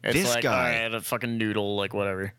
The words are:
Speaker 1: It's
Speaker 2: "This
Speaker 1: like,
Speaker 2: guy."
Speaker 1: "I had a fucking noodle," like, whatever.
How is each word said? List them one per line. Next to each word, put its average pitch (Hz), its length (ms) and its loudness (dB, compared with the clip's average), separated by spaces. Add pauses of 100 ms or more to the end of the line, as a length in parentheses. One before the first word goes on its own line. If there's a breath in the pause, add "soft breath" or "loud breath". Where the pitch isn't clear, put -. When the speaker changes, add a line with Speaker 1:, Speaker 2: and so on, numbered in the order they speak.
Speaker 1:
It's 117 120 0
Speaker 2:
"This 127 200 4
Speaker 1:
like, 120 80 0
Speaker 2:
guy." 123 280 2
Speaker 1:
"I - 20 2
had 113 220 0
a 110 60 -2
fucking 117 380 -4
noodle," 104 380 0
like, 98 180 -2
whatever. 98 440 -2